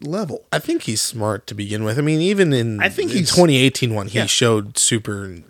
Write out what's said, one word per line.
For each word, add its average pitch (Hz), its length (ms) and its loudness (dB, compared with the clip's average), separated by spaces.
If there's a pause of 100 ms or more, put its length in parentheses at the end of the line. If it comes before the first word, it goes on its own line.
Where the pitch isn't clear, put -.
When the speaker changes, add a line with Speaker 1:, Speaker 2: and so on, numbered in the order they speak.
Speaker 1:
level. 170 500 -6
Speaker 2:
I 156 80 -2
think 330 240 -2
he's 110 180 -2
smart 107 460 -4
to 110 80 -12
begin 104 280 -4
with. 110 140 -2
I 147 40 0
mean, 156 200 0
even 190 320 2
in, 117 260 0
Speaker 1:
I 190 100 0
think 370 200 -4
Speaker 2:
in 254 80 0
Speaker 1:
he's 175 180 0
Speaker 2:
twenty 165 220 6
eighteen 127 380 2
one, 101 120 -4
he 104 120 -2
Speaker 1:
Yeah. 104 80 -2
Speaker 2:
showed 110 500 2
super, 101 580 -2 (140)